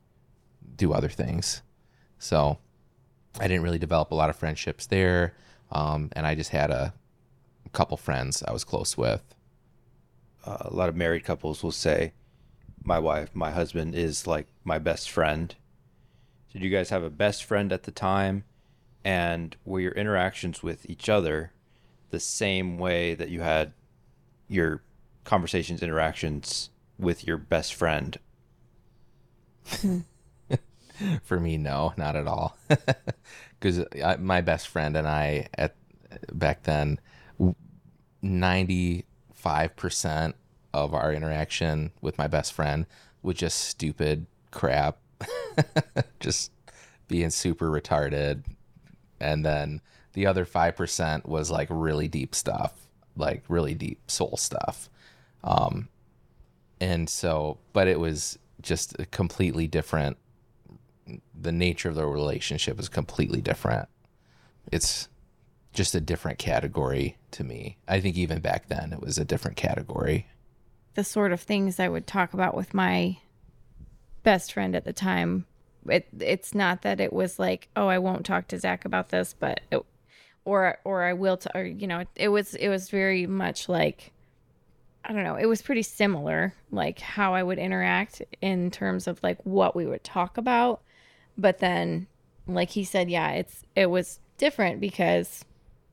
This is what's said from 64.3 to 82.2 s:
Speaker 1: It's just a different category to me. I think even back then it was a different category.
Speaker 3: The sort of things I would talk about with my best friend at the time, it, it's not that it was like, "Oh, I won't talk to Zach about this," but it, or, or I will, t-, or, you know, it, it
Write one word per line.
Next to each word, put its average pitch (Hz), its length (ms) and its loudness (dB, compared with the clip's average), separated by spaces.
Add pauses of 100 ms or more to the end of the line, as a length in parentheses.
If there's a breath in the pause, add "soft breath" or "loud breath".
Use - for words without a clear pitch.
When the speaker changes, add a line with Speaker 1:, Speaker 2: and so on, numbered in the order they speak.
Speaker 1:
It's - 360 -2 (640)
just - 220 0
a 82 60 2
different 78 360 -4
category 67 800 0 (140)
to - 120 -8
me. 104 340 -10 (100)
I 95 140 2
think 95 160 0
even 80 240 0
back - 260 -2
then 78 260 -4
it - 80 -8
was - 160 -4
a - 80 0
different - 320 -2
category. - 720 -2 (680)
Speaker 3:
The 202 80 0
sort 202 280 2
of 175 100 -2
things 196 380 0
I 185 80 2
would 170 200 -4
talk 185 260 0
about 185 220 0
with - 180 -6
my 180 440 2 (1040)
best 190 280 4
friend 185 240 0
at - 80 0
the - 100 -6
time, 180 520 0 (420)
it, 180 200 2 (120)
it's - 340 -2
not 185 280 2
that 196 180 0
it - 140 0
was 185 260 -2
like, 185 380 -2
"Oh, 202 100 2
I 185 120 4
won't 185 260 -2
talk 180 240 0
to 180 100 -6
Zach 180 240 -2
about 185 260 -2
this," 180 240 -2
but - 280 -4 (100)
it, - 140 0 (580 soft breath)
or, 196 400 2
or 190 200 0
I 180 100 2
will, 185 240 2
t-, - 180 -8
or, 185 80 -2
you 190 240 -8
know, 175 120 -4
it, 180 160 -10
it 202 140 2